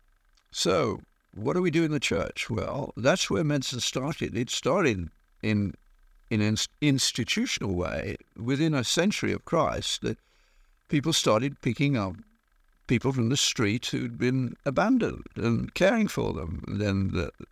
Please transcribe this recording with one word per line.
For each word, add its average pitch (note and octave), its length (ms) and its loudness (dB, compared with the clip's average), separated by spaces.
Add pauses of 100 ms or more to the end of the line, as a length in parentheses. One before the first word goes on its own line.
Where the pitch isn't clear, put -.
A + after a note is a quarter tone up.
(560)
So, D#3 440 2 (340)
what B2+ 200 -2
do F3+ 80 0
we F3 100 2
do E3 100 4
in D#3 80 2
the D3 80 0
church? - 500 -2
Well, - 480 -4
that's D3 320 2
where F#3+ 140 2
medicine C#3+ 380 -2
started. C3 560 -4
It A#2 140 -2
started B2 600 0 (320)
in, G#2 320 0 (560)
in A2 100 2
an G#2 60 4
ins-, A2 220 0 (120)
institutional C3+ 920 0
way E2+ 400 -2 (220)
within C3+ 360 0
a C3 120 2
century - 480 2
of F#2 120 -4
Christ, - 580 0
that A2+ 140 -2 (680)
people D#3 260 0
started C3 480 2
picking C#3 360 0
up F#2+ 180 -2 (720)
people C3 260 2
from A#2+ 180 2
the C#3 60 0
street - 500 0
who'd A#2+ 300 -4
been B2+ 380 0 (100)
abandoned D#3 720 2
and A#2 400 0
caring G#3+ 320 4
for G#2+ 260 -2
them. E2 360 -6
Then G2 400 0
the, F2+ 240 -2 (200)